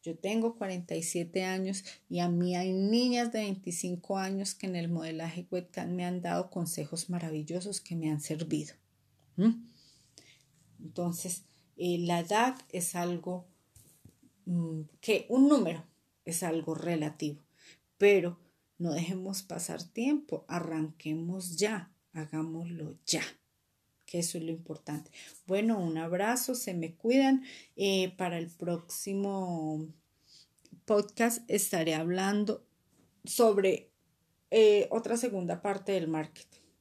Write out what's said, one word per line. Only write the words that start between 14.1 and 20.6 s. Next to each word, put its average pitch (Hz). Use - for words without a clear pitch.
mm, 165
que -
un 262
número 185
es 165
algo 160
relativo, 151
pero 190
no 170
dejemos 185
pasar 170
tiempo, 285
arranquemos 165